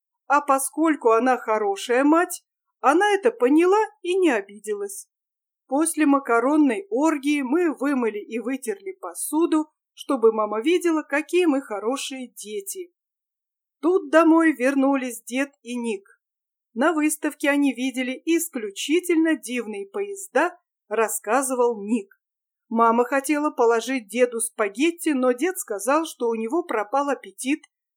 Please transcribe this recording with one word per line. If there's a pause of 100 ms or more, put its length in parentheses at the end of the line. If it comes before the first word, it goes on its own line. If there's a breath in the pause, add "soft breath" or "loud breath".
(260)
А
поскольку
она
хорошая
мать, (360)
она
это
поняла (220)
и
не
обиделась. (600)
После
макаронной
оргии
мы
вымыли
и
вытерли (100)
посуду, (240)
чтобы
мама
видела,
какие
мы
хорошие
дети. (880)
Тут
домой
вернулись
дед (100)
и
Ник. (680)
На
выставке
они
видели
исключительно
дивные
поезда, (300)
рассказывал
Ник. (560)
Мама
хотела
положить
деду
спагетти,
но
дед
сказал,
что
у
него
пропал
аппетит, (320)